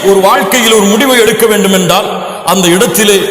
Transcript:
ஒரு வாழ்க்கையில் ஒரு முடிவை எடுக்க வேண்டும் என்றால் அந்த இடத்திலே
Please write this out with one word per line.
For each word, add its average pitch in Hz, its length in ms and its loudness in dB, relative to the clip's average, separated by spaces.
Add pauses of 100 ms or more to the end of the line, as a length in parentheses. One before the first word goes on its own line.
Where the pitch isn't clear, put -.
ஒரு 196 160 2
வாழ்க்கையில் 226 520 0
ஒரு 220 100 2
முடிவை 233 380 2
எடுக்க 220 260 0
வேண்டும் 202 260 0
என்றால் 185 500 -2 (220)
அந்த 180 240 0
இடத்திலே 202 480 0 (140)